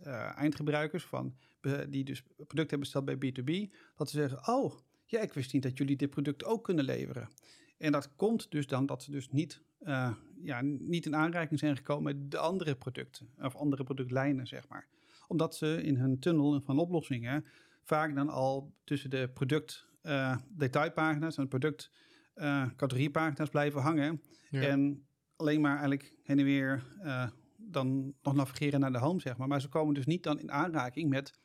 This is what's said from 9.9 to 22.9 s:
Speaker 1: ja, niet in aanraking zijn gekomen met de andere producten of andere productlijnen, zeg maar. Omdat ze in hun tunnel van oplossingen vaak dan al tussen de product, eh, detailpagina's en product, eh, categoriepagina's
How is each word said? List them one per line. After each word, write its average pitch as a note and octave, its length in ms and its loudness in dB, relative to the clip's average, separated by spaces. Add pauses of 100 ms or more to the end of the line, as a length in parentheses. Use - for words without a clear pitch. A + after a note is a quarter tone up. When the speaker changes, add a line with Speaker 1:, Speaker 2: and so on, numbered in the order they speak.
Speaker 1:
ja, B2+ 180 -4
niet D3 440 -2
in D3+ 100 -2
aanraking D#3+ 440 0
zijn D3 180 2
gekomen D3 400 -2
met C#3 140 -8
de D#3+ 60 -4
andere D#3+ 380 0
producten B2+ 540 -10 (120)
of C3 140 -4
andere C#3 280 0
productlijnen, C3 640 0
zeg C3 200 -14
maar. - 200 -16 (400)
Omdat D#3+ 280 0
ze D#3+ 280 0
in D3+ 120 4
hun C3 240 2
tunnel D3 420 4
van C#3 180 2
oplossingen D3+ 640 -2 (380)
vaak D#3 320 2
dan C#3 140 0
al C3+ 440 -2 (100)
tussen C3+ 260 -4
de C3 240 -2
product, D3 540 -2 (140)
eh, C3+ 360 0 (120)
detailpagina's D#3 880 0
en C3 100 0
product, C3+ 440 -2 (420)
eh, C#3+ 420 0
categoriepagina's D3 760 0